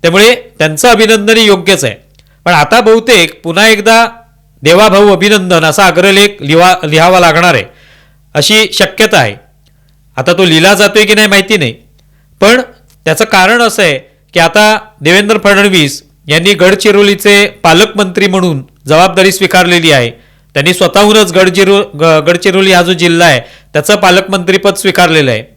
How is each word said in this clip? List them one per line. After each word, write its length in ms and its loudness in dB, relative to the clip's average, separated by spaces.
त्यामुळे 340 2
त्यांचं 280 -2
अभिनंदनही 580 0
योग्यच 400 0
आहे. 100 -6
पण 60 -2
आता 300 0
बहुतेक 640 0
पुन्हा 240 -2
एकदा 400 0
देवाभाऊ 480 2
अभिनंदन 540 0
असा 220 0
अग्रलेख 440 2
लिहा-, 460 0
लिहावा 320 2
लागणार 340 2
आहे 100 -2
अशी 400 0
शक्यता 440 -2
आहे. 180 -2
आता 160 -2
तो 120 0
लिहिला 280 2
जातोय 320 0
की 100 -2
नाही 120 0
माहिती 300 -2
नाही, 160 -4
पण 200 2
त्याचं 200 -2
कारण 360 0
असं 220 -2
आहे 160 -2
की 60 -2
आता 400 0
देवेंद्र 420 0
फडणवीस 600 0
यांनी 260 -2
गडचिरोलीचे 920 0
पालकमंत्री 800 -2
म्हणून 360 -4
जबाबदारी 440 2
स्वीकारलेली 600 0
आहे. 180 0
त्यांनी 200 -2
स्वतःहूनच 580 0
गडचिरो-, 680 0
ग-, 280 0
गडचिरोली 460 0
हा 100 4
जो 120 -2
जिल्हा 340 0
आहे 120 2
त्याचं 220 -2
पालकमंत्रीपद 800 -2
स्वीकारलेलं 580 -2
आहे. 120 -6